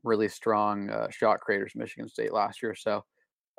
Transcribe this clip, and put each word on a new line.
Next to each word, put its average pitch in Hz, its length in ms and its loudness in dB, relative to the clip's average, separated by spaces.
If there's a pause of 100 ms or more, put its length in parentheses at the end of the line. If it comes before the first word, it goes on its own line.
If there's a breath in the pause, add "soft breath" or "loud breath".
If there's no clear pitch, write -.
really 110 240 2
strong, 104 640 0
uh, 110 200 -2
shot 107 300 4
creators 98 340 0
at 117 60 -8
Michigan 117 300 -8
State 113 240 -2
last 104 280 0
year. 110 140 -4
So, 104 300 -2 (540)